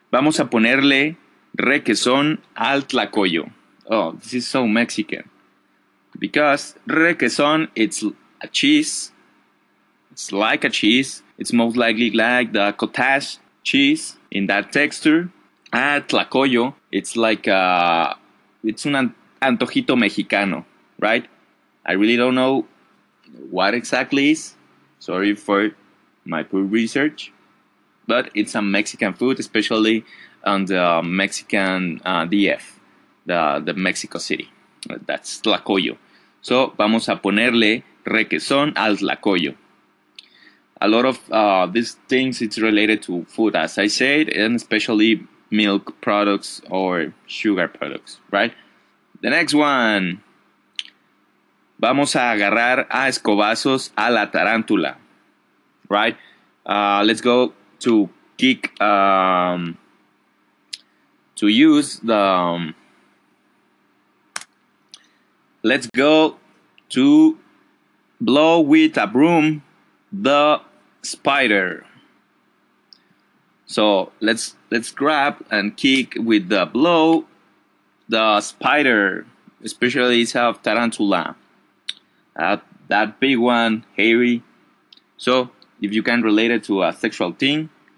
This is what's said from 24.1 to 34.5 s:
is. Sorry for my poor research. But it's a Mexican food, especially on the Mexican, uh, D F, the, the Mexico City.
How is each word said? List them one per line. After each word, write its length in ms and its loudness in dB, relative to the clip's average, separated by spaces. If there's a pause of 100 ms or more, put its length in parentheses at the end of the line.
is. 240 -4 (440)
Sorry 340 -2
for 380 0 (540)
my 180 -6
poor 200 -4
research. 680 -4 (760)
But 300 -2
it's 180 -2
a 80 -2
Mexican 520 -2
food, 260 -2
especially 640 0 (400)
on 220 0
the 380 2
Mexican, 1000 -4
uh, 220 -2
D 240 0
F, 300 -8 (460)
the, 400 -2
the 80 -4
Mexico 460 -6
City. 300 -8 (560)